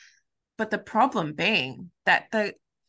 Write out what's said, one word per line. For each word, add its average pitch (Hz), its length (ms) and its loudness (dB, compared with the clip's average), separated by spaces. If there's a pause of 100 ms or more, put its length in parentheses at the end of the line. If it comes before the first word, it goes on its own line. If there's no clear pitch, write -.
(600)
But 214 100 -4
the 208 80 -2
problem 214 560 0
being 165 560 -2 (160)
that - 260 2
the, 208 220 -2 (360)